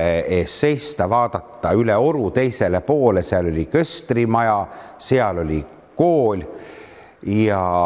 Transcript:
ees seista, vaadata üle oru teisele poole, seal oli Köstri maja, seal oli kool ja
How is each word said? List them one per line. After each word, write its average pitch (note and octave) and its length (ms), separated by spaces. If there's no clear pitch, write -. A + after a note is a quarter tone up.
ees F2 320
seista, D3 500
vaadata A2 640
üle A2 240
oru C3 340
teisele A2 500
poole, A#2+ 420
seal F2+ 260
oli D#2+ 180
Köstri - 600
maja, A2+ 400
seal A2 400
oli D#2 260
kool C3 480
ja G#2 400